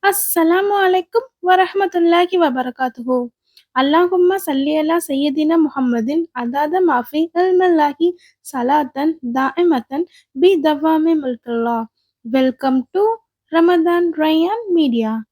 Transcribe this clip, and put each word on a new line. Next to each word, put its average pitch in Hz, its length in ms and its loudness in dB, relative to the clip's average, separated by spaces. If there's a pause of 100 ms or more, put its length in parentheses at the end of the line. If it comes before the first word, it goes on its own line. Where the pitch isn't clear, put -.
அஸ்ஸலாமு 370 680 0
அலைக்கும் 370 480 0 (180)
வரஹ்மத்துல்லாஹி 359 920 2
வபரகாத்துஹு. 254 800 -2 (580)
அல்லாஹும்ம 359 640 2
ஸல்லி 294 400 -2
அலா 311 200 0
சையதினா 302 600 0
முஹம்மதின் 269 680 0 (100)
அதாத 277 480 -2
மாஃபி 294 400 0 (140)
இல்மல்லாஹி 349 720 2 (380)
ஸலாத்தன் 277 680 -2 (200)
தாஇமத்தன் 269 720 -2 (300)
பி 330 160 4 (100)
தவாமி 311 520 2
முல்கில்லா. 233 640 -4 (480)
Welcome 262 540 0 (120)
to 392 120 0 (480)
ரமதான் 339 560 2 (100)
ரயான் 330 520 0
மீடியா. 240 420 0 (200)